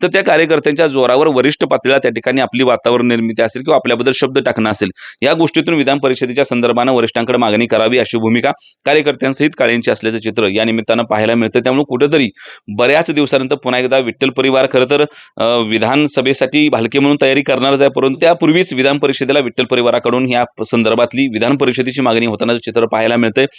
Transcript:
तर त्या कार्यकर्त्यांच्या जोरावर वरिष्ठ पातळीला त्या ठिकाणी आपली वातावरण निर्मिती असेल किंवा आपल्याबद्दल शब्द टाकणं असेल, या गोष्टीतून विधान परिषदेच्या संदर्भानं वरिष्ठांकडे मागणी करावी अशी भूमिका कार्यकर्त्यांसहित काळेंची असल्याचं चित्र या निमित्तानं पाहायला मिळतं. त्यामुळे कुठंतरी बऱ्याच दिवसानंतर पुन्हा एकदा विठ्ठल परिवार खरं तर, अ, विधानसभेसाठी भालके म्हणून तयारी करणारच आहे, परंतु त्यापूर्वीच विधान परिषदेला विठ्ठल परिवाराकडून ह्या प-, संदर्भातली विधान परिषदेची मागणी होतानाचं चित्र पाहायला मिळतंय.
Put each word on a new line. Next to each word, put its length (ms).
तर 40
त्या 160
कार्यकर्त्यांच्या 640
जोरावर 400
वरिष्ठ 380
पातळीला 340
त्या 120
ठिकाणी 300
आपली 220
वातावरण 460
निर्मिती 340
असेल 200
किंवा 140
आपल्याबद्दल 380
शब्द 240
टाकणं 320
असेल, 200
या 100
गोष्टीतून 420
विधान 240
परिषदेच्या 460
संदर्भानं 480
वरिष्ठांकडे 460
मागणी 280
करावी 320
अशी 200
भूमिका 320
कार्यकर्त्यांसहित 760
काळेंची 320
असल्याचं 280
चित्र 300
या 160
निमित्तानं 380
पाहायला 320
मिळतं. 260
त्यामुळे 240
कुठंतरी 440
बऱ्याच 340
दिवसानंतर 440
पुन्हा 260
एकदा 180
विठ्ठल 320
परिवार 420
खरं 180
तर, 140
अ, 80
विधानसभेसाठी 1200
भालके 300
म्हणून 240
तयारी 200
करणारच 380
आहे, 100
परंतु 300
त्यापूर्वीच 540
विधान 240
परिषदेला 400
विठ्ठल 260
परिवाराकडून 640
ह्या 160
प-, 180
संदर्भातली 640
विधान 300
परिषदेची 460
मागणी 240
होतानाचं 320
चित्र 280
पाहायला 300
मिळतंय. 300